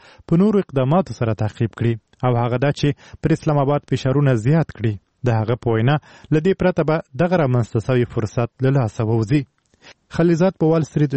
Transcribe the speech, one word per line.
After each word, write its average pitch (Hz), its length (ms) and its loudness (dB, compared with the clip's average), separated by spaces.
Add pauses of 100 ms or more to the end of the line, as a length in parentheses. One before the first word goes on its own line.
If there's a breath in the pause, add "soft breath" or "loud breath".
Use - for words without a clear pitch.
(260 loud breath)
په 165 160 2
نورو 202 220 2
اقداماتو 135 540 -2
سره 110 240 -2
تعقیب 110 360 -4
کړي 117 160 0 (300)
او 127 160 2
هغه 120 240 -2
دا 147 80 2
چې - 500 -6
پر 156 140 0
اسلام 147 280 0
آباد 143 260 -2
فشارونه 135 440 0
زیات 135 440 0
کړي. 107 160 -2 (320)
د 117 120 2
هغه 110 240 0
په 113 140 0
وینا، 127 200 2 (360 loud breath)
له 151 80 2
دې 185 180 2
پرته 180 240 0
به 156 140 0 (180)
دغه 170 280 0
رامنځته 123 440 0
سوی 123 280 0
فرصت 117 360 -4 (160)
له 131 120 2
لاسه 117 260 -2
ووځي. 113 380 0 (760 loud breath)
خلیلزاد 170 440 2
په 160 60 2
وال 165 160 2
سټریټ 147 340 -2